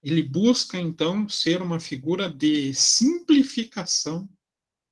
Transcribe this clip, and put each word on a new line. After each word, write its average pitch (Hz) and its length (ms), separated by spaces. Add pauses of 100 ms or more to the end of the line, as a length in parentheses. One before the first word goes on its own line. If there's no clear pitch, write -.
Ele 156 180
busca, 185 580
então, 175 480
ser 180 360
uma 170 160
figura 165 500
de 147 460
simplificação 226 1500 (640)